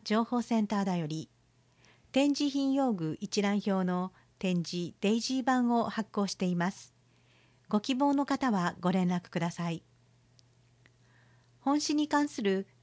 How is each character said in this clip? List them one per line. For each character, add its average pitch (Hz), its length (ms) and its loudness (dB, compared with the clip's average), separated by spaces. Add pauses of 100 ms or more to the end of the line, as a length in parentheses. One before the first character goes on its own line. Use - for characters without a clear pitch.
情 220 200 0
報 240 200 -2
セ 226 180 0
ン 208 60 0
タ 202 140 -2
ー 196 40 -2
だ 190 100 0
よ 165 120 -2
り、 156 200 -8 (840)
展 277 240 4
示 285 160 0
品 269 220 0
用 269 200 2
具 160 260 -2
一 208 220 -2
覧 202 140 2
表 196 280 0
の 180 300 -2 (240)
展 180 260 0
示 175 380 -6
デ 202 120 2
イ 233 60 2
ジ 262 200 -2
ー 254 40 -2
版 247 280 2
を 233 180 2
発 208 220 -6
行 202 160 0
し - 80 -8
て 190 100 -2
い 180 100 0
ま 175 140 0
す。 - 240 -12 (760)
ご 214 120 2
希 262 160 -2
望 285 180 2
の 277 140 0
方 269 240 0
は 175 280 0
ご 180 120 0
連 190 160 2
絡 175 140 0
く - 180 -6
だ 170 100 -2
さ 170 220 -6
い。 165 100 -6 (1800)
本 294 200 2
誌 294 140 0
に 294 120 2
関 294 220 2
す - 140 -6
る 196 240 0 (160)